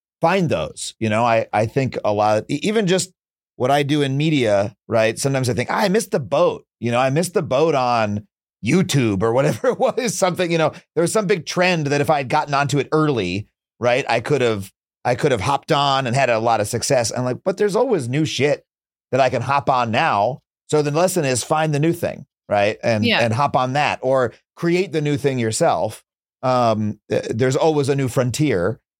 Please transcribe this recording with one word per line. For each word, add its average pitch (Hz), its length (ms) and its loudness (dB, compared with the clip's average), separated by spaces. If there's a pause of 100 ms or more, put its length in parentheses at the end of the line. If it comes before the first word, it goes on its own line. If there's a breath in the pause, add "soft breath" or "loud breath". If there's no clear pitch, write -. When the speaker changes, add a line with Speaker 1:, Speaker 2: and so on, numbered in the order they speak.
(220)
Speaker 1:
find 170 280 0
those. - 480 -6
You 110 120 -2
know, 110 160 0
I, 113 260 2
I 107 140 0
think 131 400 -4
a 107 80 2
lot, 107 360 0
e-, 143 140 -4
even 208 240 0
just 175 240 0 (460)
what 127 120 0
I 143 140 2
do 147 180 0
in 135 160 -2
media, 120 560 2 (140)
right? 110 320 0
Sometimes 131 300 0
I 117 40 -2
think, 117 160 -4
"I 214 200 0
missed 226 220 0
the 180 100 -2
boat." 139 440 0 (140)
You 117 120 -4
know, 120 80 2
I 135 100 2
missed 170 240 -2
the 190 100 0
boat 143 320 2
on 113 500 0 (400)
YouTube 123 560 2
or 113 120 2
whatever 143 340 0
<laughs> 240 40 2
it 175 80 -4
was, 247 380 -2
something, 175 340 0
you 170 60 0
know, 156 140 2 (240 loud breath)
there 160 60 0
was 170 100 0
some 214 160 0
big 190 180 0
trend 175 420 0
that 143 140 0
if 127 80 0
I 151 100 4
had 127 100 -6
gotten 147 240 -2
onto 143 260 0
it - 140 -2
early, 110 560 0 (300)
right, 123 300 2
I 117 120 0
could 139 200 0
have, 110 300 -2 (320)
I 123 120 0
could 147 180 0
have 104 80 -2
hopped 139 320 -2
on 139 340 2
and 117 80 -2
had 135 140 2
a 113 100 2
lot 113 220 2
of 104 80 -2
success. 117 420 0
And, 123 140 -4
like, 123 180 -6
but 190 140 -2
there's 202 180 0
always 214 320 0
new 143 160 0
shit 139 420 -2 (460)
that 127 80 0
I 131 100 4
can 123 120 -2
hop 135 280 -2
on 123 220 0
now. 127 480 0 (300)
So 151 120 2
the 143 100 0
lesson 175 340 0
is 127 180 0
find 156 320 0
the 139 40 0
new 165 120 2
thing, - 340 -6 (220)
right? 104 340 0
And, 113 240 0
Speaker 2:
Yeah. 208 140 2
Speaker 1:
and 117 140 2
hop 139 240 0
on 127 160 0
that 135 280 -2
or 131 320 0 (220 loud breath)
create 170 380 -2
the 156 80 -2
new 147 160 -2
thing 131 220 -2
yourself. 110 640 -2 (380)
Um, 113 580 0 (100)
th-, - 200 -2
there's 131 260 0
always 147 320 2
a 139 80 0
new 139 140 -2
frontier, 120 720 0 (180)